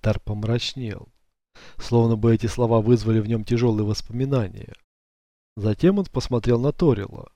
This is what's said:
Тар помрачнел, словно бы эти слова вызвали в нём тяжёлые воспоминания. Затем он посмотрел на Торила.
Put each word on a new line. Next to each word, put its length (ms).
Тар 200
помрачнел, 880
словно 380
бы 180
эти 120
слова 340
вызвали 400
в 80
нём 160
тяжёлые 420
воспоминания. 880
Затем 420
он 80
посмотрел 540
на 120
Торила. 640